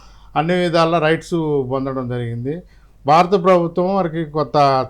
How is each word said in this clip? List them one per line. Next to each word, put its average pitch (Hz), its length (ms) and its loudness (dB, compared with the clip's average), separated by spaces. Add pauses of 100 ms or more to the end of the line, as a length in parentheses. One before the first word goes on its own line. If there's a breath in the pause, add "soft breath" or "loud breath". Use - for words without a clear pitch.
(360 soft breath)
అన్ని 165 200 0
విధాల 170 440 2
రైట్స్ 156 720 -2
పొందడం 135 400 -4
జరిగింది. 123 520 -6 (440 soft breath)
భారత 175 380 4
ప్రభుత్వం 180 520 2
వారికి 165 300 -2
కొత్త 143 640 2